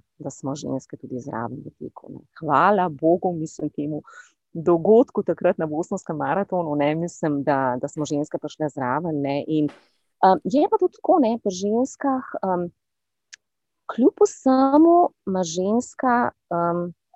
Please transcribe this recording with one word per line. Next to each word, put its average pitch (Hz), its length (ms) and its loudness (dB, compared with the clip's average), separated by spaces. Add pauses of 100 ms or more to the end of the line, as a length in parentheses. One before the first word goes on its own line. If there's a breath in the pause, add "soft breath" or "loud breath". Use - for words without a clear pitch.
(200)
da 139 120 -10
smo 139 260 -8
ženske 135 400 -8
tudi - 240 -12
zraven 120 440 -10
v - 140 -16
teku, - 340 -16
ne. - 120 -18 (160)
Hvala 175 480 2
Bogu, 170 480 0
mislim, 156 340 -8
temu 151 320 -6 (500 loud breath)
dogodku 180 680 2
takrat 180 360 -2
na 165 80 -2
bostonskem 165 500 -6
maratonu, 160 600 -2
ne, 147 180 2
mislim, 160 480 -4
da, 135 380 0
da 143 80 -6
smo 151 160 -6
ženske 147 340 -4
prišle 151 300 -6
zraven, 143 560 -4
ne, 139 140 -4 (100)
in, 151 220 0 (520 soft breath)
um, 185 220 4
je 277 260 2
pa 440 80 0
tudi - 200 -2
tako, 349 240 4
ne, 233 200 0
pri 190 140 -4
ženskah, 254 840 -4
um, 180 260 -2 (1300)
kljub 320 300 4
vsemu 277 720 4 (300)
ima 190 180 0
ženska, 208 720 -2 (380)
um, 170 340 -2 (280)